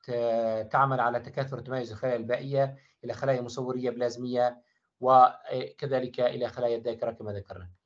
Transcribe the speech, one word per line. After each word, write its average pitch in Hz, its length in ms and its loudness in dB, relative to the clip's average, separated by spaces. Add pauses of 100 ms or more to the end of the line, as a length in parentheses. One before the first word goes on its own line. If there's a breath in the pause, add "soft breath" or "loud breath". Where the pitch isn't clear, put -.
آه، 117 520 0
تعمل 135 380 2
على 120 200 2
تكاثر 135 400 -6
تميز 123 320 -6
الخلايا 120 240 -2
البائية 135 640 -2 (260 loud breath)
إلى 123 100 -8
خلايا 131 280 0
مصورية 123 480 -4
بلازمية، 123 720 -2 (380 soft breath)
وكذلك 127 1200 4
إلى 123 300 0
خلايا 117 280 0
الذاكرة 113 340 -4
كما 107 220 -8
ذكرنا. 95 360 -12 (160)